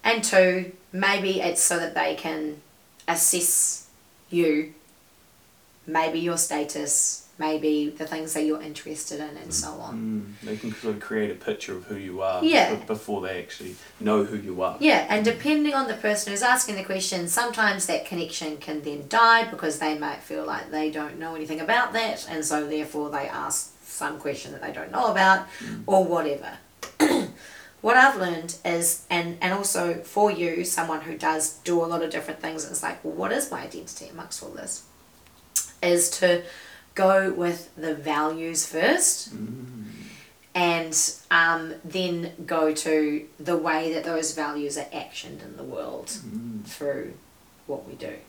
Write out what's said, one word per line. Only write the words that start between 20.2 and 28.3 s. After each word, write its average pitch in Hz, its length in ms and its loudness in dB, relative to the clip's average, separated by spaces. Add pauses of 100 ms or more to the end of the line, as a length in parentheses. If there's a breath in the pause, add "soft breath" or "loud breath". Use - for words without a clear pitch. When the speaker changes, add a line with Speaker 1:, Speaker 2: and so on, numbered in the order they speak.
Speaker 1:
feel 156 240 -8
like - 240 -6
they 156 220 -2
don't 151 260 -6
know 160 160 -8
anything 156 280 -6
about 226 320 2
that, 226 360 -2
and 156 160 -4
so 151 220 0
therefore 151 420 -4
they 143 200 -4
ask - 400 -4 (180)
some 147 320 -6
question - 320 -6
that 143 100 -12
they - 120 -8
don't - 180 -10
know 247 160 2
about, 190 400 6 (160)
Speaker 3:
Mm. - 240 -8
Speaker 1:
or 190 160 8
whatever. 160 480 0 (480)
<clears throat> - 300 4 (520 loud breath)
What 226 140 6
I've 262 220 10
learned 170 380 -4 (100)